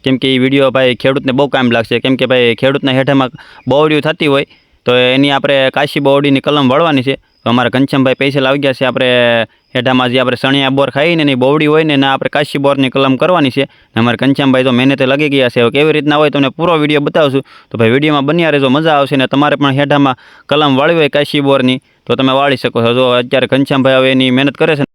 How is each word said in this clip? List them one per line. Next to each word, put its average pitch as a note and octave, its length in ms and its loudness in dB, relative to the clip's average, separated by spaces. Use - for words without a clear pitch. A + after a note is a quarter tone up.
કેમ C3 140 0
કે C3 160 -2
ઈ B2+ 40 0
વીડિયો C3+ 320 2
ભાઈ B2+ 240 0
ખેડૂતને C3+ 380 -2
બહુ C#3 160 0
કામ B2 220 0
લાગશે. A#2 300 -2
કેમ C3 160 -2
કે B2+ 100 -2
ભાઈ A#2+ 280 2
ખેડૂતના C#3 380 -2
હેઠામાં C3+ 380 0
બોવડીઓ D3+ 320 2
થતી D#3 260 -2
હોય C#3 200 0
તો B2 120 2
એની C3 340 2
આપણે C#3 400 0
કાશી C#3+ 300 -4
બોવડીની C#3 400 2
કલમ C#3+ 280 -2
વાળવાની C#3+ 340 0
છે. C3+ 120 -4
તો - 360 -8
અમારા A#2+ 180 0
ઘનશ્યામભાઈ C3 460 0
સ્પેશિયલ C3+ 320 -2
આવી C#3 120 0
ગયા C#3 140 -2
છે. C3 120 -4
આપણે B2+ 240 -2
હેઠામાં B2+ 340 0
જે C3 100 0
આપણે B2 160 -2
સણિયા C3+ 340 -2
બોર C3+ 200 0
ખાઈએ D#3+ 240 0
ને D#3+ 80 0
એની C#3+ 120 0
બોવડી C#3+ 320 0
હોય D#3 180 2
ને D3+ 100 0
એના C#3 180 2
આપણે C3+ 160 -4
કાશી C#3+ 300 -4
બોરની C#3 300 0
કલમ C3+ 280 0
કરવાની D#3 340 0
છે. C3+ 120 -4
ને - 340 -10
અમારા A2+ 200 0
ઘનશ્યામભાઈ C3 480 0
તો C3 80 0
મહેનતે C3 340 0
લાગી C#3+ 220 0
ગયા C3+ 200 0
છે. A#2+ 120 0
હવે A#2 100 2
કેવી D3 220 2
રીતના D3 240 0
હોય D3+ 140 2
તમને C#3 180 0
પૂરો E3 300 -2
વીડિયો D3 220 0
બતાવશું. C#3+ 420 0
તો A2 80 -10
ભાઈ A2+ 120 2
વીડિયોમાં C#3+ 360 0
બન્યા D#3+ 240 0
રહેજો, C#3 180 0
મજા D#3 260 0
આવશે. C#3 220 0
ને C3 100 0
તમારે D3 300 0
પણ C#3 160 0
હેઠામાં C#3 440 0
કલમ C#3+ 300 0
વાળવી D#3+ 200 0
હોય D3+ 120 2
કાશી D3 320 -2
બોરની C3 380 0
તો B2 80 -2
તમે C3 180 0
વાળી C#3 240 0
શકો A#2 300 -2
છો. A#2 80 0
જો B2+ 160 2
અત્યારે B2 360 0
ઘનશ્યામભાઈ C3 480 0
હવે C3 160 2
એની C3 200 2
મહેનત C3+ 240 0
કરે D#3+ 220 0
છે. C#3+ 80 -4